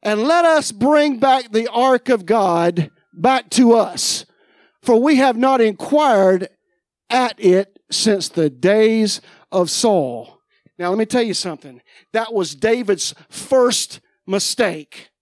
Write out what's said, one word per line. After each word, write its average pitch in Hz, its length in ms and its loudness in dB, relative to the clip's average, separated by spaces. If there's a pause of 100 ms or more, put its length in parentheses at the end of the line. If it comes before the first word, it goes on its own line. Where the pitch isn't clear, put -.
"And 214 200 -2
let 339 240 2
us 320 260 0
bring 277 460 0
back 254 340 0
the 226 160 -2
ark 247 400 0
of 220 160 0
God 175 680 0 (220)
back 247 380 0
to 233 240 4
us, - 500 -2 (560)
for 233 180 2
we 277 180 2
have 254 200 2
not 240 240 2
inquired 208 880 2 (640)
at 240 280 -2
it 196 400 0 (120)
since 202 400 -2
the 160 180 -2
days 214 720 0 (320)
of 180 180 0
Saul." 143 680 -2 (380)
Now, 175 100 -6
let 190 80 -2
me 220 80 0
tell 240 180 -2
you 214 120 -4
something. 143 480 -12 (300)
That 226 200 -6
was 175 220 -4
David's 208 600 -2 (140)
first - 720 -2 (260)
mistake. 190 840 -6 (120)